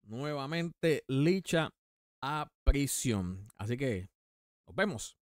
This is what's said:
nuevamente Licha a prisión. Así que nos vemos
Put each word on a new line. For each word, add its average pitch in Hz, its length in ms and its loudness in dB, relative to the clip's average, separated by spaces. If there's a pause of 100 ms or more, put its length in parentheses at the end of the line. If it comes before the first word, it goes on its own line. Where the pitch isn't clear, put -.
nuevamente 147 1040 0
Licha 160 640 2 (500)
a 147 300 -4 (120)
prisión. 107 920 0
Así 117 220 -6
que 107 320 -4 (560)
nos 90 100 -12
vemos 180 480 -2